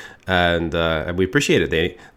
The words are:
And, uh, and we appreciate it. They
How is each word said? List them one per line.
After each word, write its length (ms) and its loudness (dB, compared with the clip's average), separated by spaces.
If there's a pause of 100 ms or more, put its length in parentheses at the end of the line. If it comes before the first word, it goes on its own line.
(260)
And, 480 0
uh, 320 0
and 100 -6
we 80 2
appreciate 380 2
it. 80 -2
They 260 0 (200)